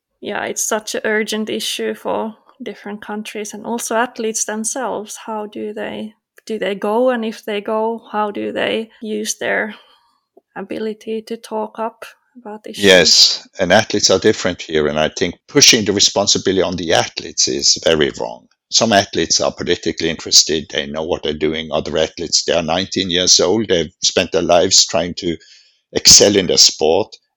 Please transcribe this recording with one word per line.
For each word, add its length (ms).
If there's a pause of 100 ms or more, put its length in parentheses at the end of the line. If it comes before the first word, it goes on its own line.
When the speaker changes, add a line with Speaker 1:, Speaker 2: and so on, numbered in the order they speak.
(200)
Speaker 1:
yeah, 240
it's 200
such 300
an 120
urgent 440
issue 460
for 400 (260)
different 400
countries 520
and 120
also 300
athletes 500
themselves. 800
How 220
do 260
they, 400 (320)
do 140
they 160
go? 340
And 160
if 200
they 160
go, 500
how 180
do 220
they 400 (100)
use 360
their 360 (840)
ability 680
to 140
talk 420
up 260 (320)
about 300
issues? 160
Speaker 2:
Yes, 640 (120)
and 120
athletes 400
are 80
different 420
here. 260
And 120
I 100
think 260 (120)
pushing 380
the 80
responsibility 680
on 140
the 180
athletes 540
is 360
very 360
wrong. 280 (240)
Some 220
athletes 480
are 100
politically 580
interested. 600
They 160
know 180
what 200
they're 100
doing. 380
Other 260
athletes, 480
they 80
are 100
nineteen 460
years 280
old. 300
They've 240 (100)
spent 300
their 100
lives 440
trying 300
to 200 (560)
excel 460
in 100
their 100
sport. 600 (200)